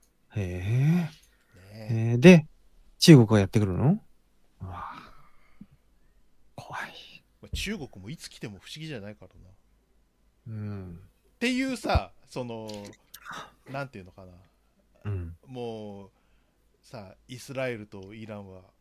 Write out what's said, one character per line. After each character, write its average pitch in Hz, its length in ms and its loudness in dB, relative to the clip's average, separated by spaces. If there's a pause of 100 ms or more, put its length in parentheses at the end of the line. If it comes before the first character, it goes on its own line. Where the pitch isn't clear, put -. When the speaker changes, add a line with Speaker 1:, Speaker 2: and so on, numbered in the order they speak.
(360)
Speaker 1:
へ 104 60 -4
え。 - 20 -4
Speaker 2:
ね 127 640 0 (640)
え。 110 160 -16 (240)
Speaker 1:
え - 40 0
ー、 123 40 0
で、 165 260 12 (520)
中 160 180 12
国 117 100 10
が 107 120 6
や 98 80 4
っ - 20 -8
て - 100 0
く 104 80 2
る 92 60 -2
の？ 131 300 2 (580)
う 95 60 -14
わ。 - 260 -14 (1600)
怖 - 320 -16
い。 - 380 -20 (160)
Speaker 2:
ま - 100 -20
あ、 - 60 -10
中 202 220 -8
国 139 180 -12
も 98 140 -14
い 165 60 -12
つ - 120 -18
来 - 100 -20
て 127 100 -12
も 98 120 -14
不 - 140 -20
思 156 60 -18
議 160 60 -12
じ 151 80 -12
ゃ 110 60 -12
な 98 80 -14
い 104 60 -16
か 95 120 -20
ら - 40 -20 (120)
な。 - 1040 -20
Speaker 1:
う 113 60 -14
ん。 101 480 -12 (360)
Speaker 2:
っ - 20 -20
て 240 120 -2
い 262 220 -2
う 240 40 -6
さ、 139 360 -2 (160)
そ 131 160 -10
の、 113 240 -12 (1000)
な 135 140 -8
ん 131 40 -14
て 110 100 -18
い 95 40 -16
う - 20 -18
の 92 80 -20
か 95 120 -20
な。 90 80 -20 (720)
Speaker 1:
う - 20 -8
ん。 87 280 -8 (100)
Speaker 2:
も 110 600 -12
う、 98 40 -20 (720)
さ、 101 340 -20 (120)
イ 127 100 -16
ス 135 160 -18
ラ 131 140 -4
エ 120 80 -6
ル 104 100 -14
と 98 280 -18
イ 110 120 -16
ラ 107 100 -14
ン 98 140 -16
は、 92 120 -20 (180)